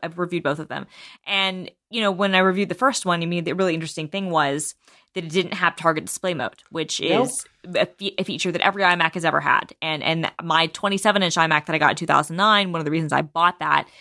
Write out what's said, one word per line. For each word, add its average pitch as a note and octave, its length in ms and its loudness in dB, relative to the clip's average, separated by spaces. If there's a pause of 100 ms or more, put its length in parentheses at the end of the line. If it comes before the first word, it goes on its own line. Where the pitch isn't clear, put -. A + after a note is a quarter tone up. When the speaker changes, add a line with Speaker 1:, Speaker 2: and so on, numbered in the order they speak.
Speaker 1:
I've E3 160 -10
reviewed E3+ 240 -4
both D3 160 -2
of D3+ 80 -10
them. C3+ 180 -10 (400)
And, F#3+ 460 -2 (180)
you A3+ 120 -4
know, G3+ 100 2
when F#3+ 240 2
I F#3 40 6
reviewed F#3+ 300 2
the - 60 -4
first B3+ 300 0
one, E3+ 180 0
I - 20 -4
mean, E3+ 200 -2
the E3 80 -2
really F3+ 200 0
interesting D#3+ 360 -6
thing G3 200 -6
was D3+ 460 0 (400)
that F#3 80 -4
it D#3+ 80 -10
didn't F#3 240 0
have F3+ 200 0
target E3 300 0
display F#3 300 -4
mode, A#2+ 340 -6
which D#3+ 320 -6
Speaker 2:
Nope. G3+ 240 2
Speaker 1:
is - 200 -8 (300)
a - 120 2
fe-, - 320 -8
a F#3+ 40 -2
feature F3+ 280 -4
that E3+ 100 -2
every G3 220 2
iMac F3 320 2
has E3 100 -4
ever D3 160 2
had. - 400 2
And, D#3 220 -4
and D#3+ 280 0 (120)
my E3 240 2
twenty-seven G3 560 2
inch E3+ 120 0
iMac D#3+ 300 4
that E3 80 -2
I D#3 60 0
got D3+ 120 6
in - 40 0
two E3+ 100 -8
thousand D3+ 300 2
nine, G3+ 360 2
one E3 80 -2
of D3+ 60 -4
the D3 60 -2
reasons D#3 200 -2
I C#3 120 2
bought E3 360 0
that D3 280 2 (140)